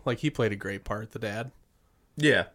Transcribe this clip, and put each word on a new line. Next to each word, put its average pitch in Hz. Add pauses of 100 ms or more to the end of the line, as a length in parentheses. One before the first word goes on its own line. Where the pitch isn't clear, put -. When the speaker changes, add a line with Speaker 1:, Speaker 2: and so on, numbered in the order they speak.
Speaker 1:
like, 120
he 151
played 117
a -
great 98
part, 107
the -
dad. 113 (640)
Speaker 2:
Yeah. 131